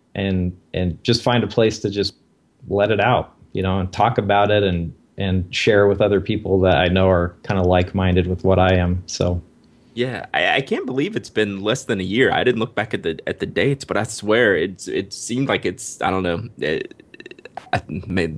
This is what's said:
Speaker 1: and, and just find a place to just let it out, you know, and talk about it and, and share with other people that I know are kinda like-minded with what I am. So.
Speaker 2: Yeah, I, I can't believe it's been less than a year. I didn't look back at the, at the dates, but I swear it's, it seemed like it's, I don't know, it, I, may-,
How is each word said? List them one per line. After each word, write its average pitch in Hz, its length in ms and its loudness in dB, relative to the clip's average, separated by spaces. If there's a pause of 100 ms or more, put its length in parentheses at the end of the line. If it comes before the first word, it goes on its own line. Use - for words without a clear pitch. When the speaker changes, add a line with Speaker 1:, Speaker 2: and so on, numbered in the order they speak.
(140)
Speaker 1:
and, 92 420 0 (180)
and 87 300 -2
just 120 180 0
find 120 220 2
a - 20 -4
place 110 340 0
to 104 100 -4
just 101 240 -4 (540)
let 101 220 0
it 104 100 0
out, 104 340 2 (180)
you 95 100 -4
know, 95 160 0
and 95 140 -4
talk 113 260 2
about 101 320 2
it 104 140 4
and, 85 280 -2 (260)
and 92 360 -2
share 104 320 4
with 98 140 2
other 101 200 2
people 101 400 0
that 92 180 4
I 90 100 2
know 92 200 4
are 87 360 2
kinda 95 180 0
like-minded 90 640 2
with 90 180 -4
what 92 140 4
I 92 160 6
am. 90 320 0
So. 90 340 -2 (540)
Speaker 2:
Yeah, 120 400 -6
I, 85 220 2
I 139 60 2
can't 285 240 -4
believe 147 280 -4
it's - 160 -8
been 101 320 -2
less 110 220 -2
than 104 160 -2
a 92 40 -4
year. 98 280 2
I 82 120 0
didn't 120 160 2
look 113 140 -6
back - 200 -4
at - 80 -6
the, 82 160 -4 (100)
at 80 120 -6
the 80 60 -4
dates, 117 380 -2
but - 120 -4
I 104 80 0
swear 107 520 2
it's, 87 320 -4
it 98 240 -6
seemed 131 360 -6
like 101 160 -2
it's, - 360 -8
I - 100 -2
don't 95 120 -2
know, 87 260 -4 (100)
it, - 360 -4 (760)
I, - 160 -2
may-, 87 500 -4